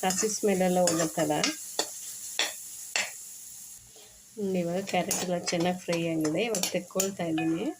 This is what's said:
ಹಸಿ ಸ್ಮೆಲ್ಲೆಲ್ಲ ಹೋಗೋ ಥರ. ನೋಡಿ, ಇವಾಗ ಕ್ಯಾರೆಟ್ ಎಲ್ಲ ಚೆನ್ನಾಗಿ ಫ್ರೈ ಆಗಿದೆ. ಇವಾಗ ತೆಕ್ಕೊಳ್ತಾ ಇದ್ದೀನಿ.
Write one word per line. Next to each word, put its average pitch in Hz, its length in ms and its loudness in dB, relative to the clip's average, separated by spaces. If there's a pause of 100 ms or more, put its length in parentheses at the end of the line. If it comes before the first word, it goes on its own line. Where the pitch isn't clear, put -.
ಹಸಿ 190 320 2
ಸ್ಮೆಲ್ಲೆಲ್ಲ 185 500 6
ಹೋಗೋ 165 220 4 (100)
ಥರ. 151 120 4 (3000)
ನೋಡಿ, 190 260 0
ಇವಾಗ 170 180 0 (120)
ಕ್ಯಾರೆಟ್ 180 340 2
ಎಲ್ಲ 175 120 0 (140)
ಚೆನ್ನಾಗಿ 180 340 2
ಫ್ರೈ 170 140 2 (140)
ಆಗಿದೆ. 156 340 2
ಇವಾಗ 196 160 0 (120)
ತೆಕ್ಕೊಳ್ತಾ 190 560 -4
ಇದ್ದೀನಿ. 160 340 0 (140)